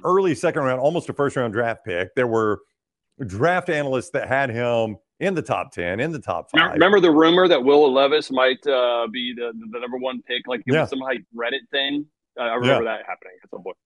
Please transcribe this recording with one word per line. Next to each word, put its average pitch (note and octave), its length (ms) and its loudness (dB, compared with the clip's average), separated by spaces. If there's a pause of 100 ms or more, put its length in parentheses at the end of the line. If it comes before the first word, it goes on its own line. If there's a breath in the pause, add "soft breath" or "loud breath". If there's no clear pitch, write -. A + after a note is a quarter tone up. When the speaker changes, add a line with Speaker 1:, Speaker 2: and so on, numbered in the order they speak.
Speaker 1:
early F3+ 300 2
second D#3+ 300 -2
round, B2+ 180 -2
almost D#3+ 260 -8
a - 60 -6
first C#3+ 200 -2
round A#2+ 200 -2
draft A#2 320 -4
pick. F#2 280 -4
There B2+ 120 0
were A2 340 0 (640)
draft E3 440 -2
analysts C#3 400 -4
that A#2 160 -4
had C3 240 0
him – A2+ 460 -2 (240)
in F#3+ 140 -2
the D#3 80 -4
top F#2 280 -4
ten, F2+ 300 -4
in D#3 100 -4
the D#3 80 -8
top F2 320 -6
Speaker 2:
Remem-, D#3 100 2
Speaker 1:
five. E3+ 120 0
Speaker 2:
remember G3 260 6
the E3+ 140 6
rumor E3 340 6
that D#3 160 4
Will C#3+ 300 6
Levis C#3 400 2
might, C3 340 2
uh, A#2+ 400 2
be B2 260 -8
the, A#2 200 -8 (180)
the A#2+ 80 -10
number B2 200 -8
one B2+ 240 -6
pick? B2 260 -8
Like, A#2+ 180 -6
it B2+ 80 0
Speaker 1:
Yeah. D#3+ 60 4
Speaker 2:
was C3 100 -2
some, C#3 80 -6
like, C3 340 -6
Reddit A#2 380 -6
thing. C#3 360 -4 (300)
Uh, B2+ 60 -8
I A#2 120 -4
remember B2 300 2
Speaker 1:
Yeah. A2 120 -6
Speaker 2:
that G#2 100 -14
happening F#2 280 -16 (100)
at F#2+ 60 -20
some G2 120 -16
point. F#2 240 -12